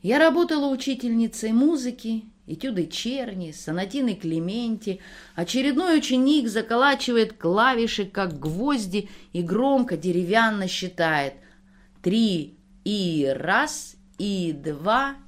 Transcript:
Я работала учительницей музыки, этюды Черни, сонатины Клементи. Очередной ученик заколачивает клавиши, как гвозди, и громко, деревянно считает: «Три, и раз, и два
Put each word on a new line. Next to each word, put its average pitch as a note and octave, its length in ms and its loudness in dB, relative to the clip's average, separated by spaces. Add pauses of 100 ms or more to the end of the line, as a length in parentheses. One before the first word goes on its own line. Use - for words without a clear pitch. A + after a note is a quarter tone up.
Я A#3 180 2
работала D#4+ 480 4
учительницей A#3 840 -2
музыки, B3 720 2 (240)
этюды F3+ 400 -4
Черни, G#3+ 640 -6
сонатины G3 640 -4
Клементи. F#3+ 880 -4 (340)
Очередной C#4 640 2
ученик C4 500 2
заколачивает A#3 880 2
клавиши, A3+ 720 2
как F3+ 340 -6
гвозди, G3+ 680 -2 (240)
и F3 80 -2
громко, A#3 560 2
деревянно F#3 720 0
считает: D#3+ 640 -2 (680)
«Три, F#3+ 560 0 (280)
и E3+ 500 0
раз, G3+ 640 -2 (200)
и F#3 360 -2
два F#3 640 -2 (100)